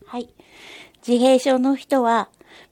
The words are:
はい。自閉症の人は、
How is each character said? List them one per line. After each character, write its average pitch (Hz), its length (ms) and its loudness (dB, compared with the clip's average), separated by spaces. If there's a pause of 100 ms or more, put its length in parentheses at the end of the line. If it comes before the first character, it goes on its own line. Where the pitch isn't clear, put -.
は - 120 -16
い。 240 100 -12 (800)
自 240 160 2
閉 262 160 4
症 262 180 0
の 262 200 -2
人 262 260 -4
は、 226 260 -2 (420)